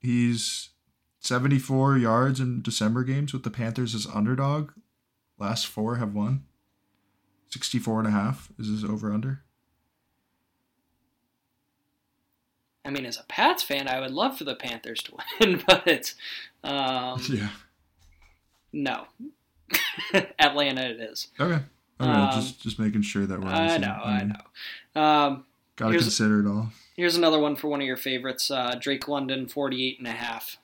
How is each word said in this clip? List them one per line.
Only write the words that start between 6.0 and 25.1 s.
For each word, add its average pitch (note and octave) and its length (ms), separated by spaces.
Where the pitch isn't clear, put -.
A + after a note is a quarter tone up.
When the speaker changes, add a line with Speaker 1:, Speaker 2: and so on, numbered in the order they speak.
Speaker 1:
won. A#2 300
Sixty-four A2+ 520
and A2 80
a - 20
half G#2+ 480
is A2 100
his G#2+ 160
over-under. G#2+ 580
Speaker 2:
I C#3 60
mean, C#3 160
as A#2 120
a - 60
Pats D#4 380
fan, C3+ 260
I C3 120
would C3 120
love A3+ 260
for D#3+ 60
the C#3 100
Panthers A#2 500
to - 120
<laughs> - 120
win, F#3 260
but, - 480
um, C3 680
Speaker 1:
Yeah. G#2 200
Speaker 2:
no. C3+ 340
<laughs> - 460
Atlanta C#3+ 440
it A#2 180
is. A2 280
Speaker 1:
Okay. D#3 240
Okay, B2+ 120
Speaker 2:
Um, C#3 220
Speaker 1:
just, C3 300
just - 160
making G#2+ 240
sure G2+ 240
that F#2+ 140
we're F#2+ 60
on - 80
the D#3+ 60
Speaker 2:
I E3 80
Speaker 1:
same E3 120
Speaker 2:
know, A2+ 240
I - 160
Speaker 1:
page. G2+ 80
Speaker 2:
know. D3+ 60
Um, D3 440